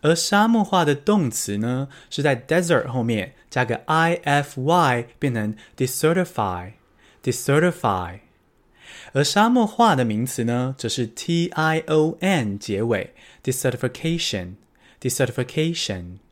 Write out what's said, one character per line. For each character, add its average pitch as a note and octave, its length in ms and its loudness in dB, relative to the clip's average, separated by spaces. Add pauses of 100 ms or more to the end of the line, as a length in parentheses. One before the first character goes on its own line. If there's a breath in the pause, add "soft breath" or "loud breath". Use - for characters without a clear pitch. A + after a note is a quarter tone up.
而 D#3 140 2
沙 G3+ 340 2
漠 A3+ 160 4
化 F#3 180 2
的 D3 120 2
动 E3 360 0
词 G2+ 280 -6
呢， B2+ 300 -4 (200 loud breath)
是 - 140 -6
在 C3+ 240 2
desert E3+ 420 2
后 A#2+ 160 -2
面 A2+ 300 -2 (160 soft breath)
加 B2+ 160 0
个 A2+ 180 -4
I E3 300 2 (100)
F C#3+ 400 0
Y， C#3 440 2 (100)
变 C3+ 160 0
成 G#2+ 200 -2 (220 loud breath)
desertify，desertify。 B2 2500 -2 (920 loud breath)
而 C#3 100 2
沙 G#3 280 4
漠 A#3+ 160 4
化 A3+ 280 4
的 B2+ 120 2
名 A2 180 0
词 C3 200 -4
呢， B2 340 -2
则 A#2+ 100 -4
是 A#2 180 -2
T E3+ 420 -2
I D#3+ 380 0
O D#3 340 2
N C3 380 0
结 G2+ 240 -4
尾， A2+ 300 -2 (320 loud breath)
desertification，desertification。 B2 2750 -4 (160)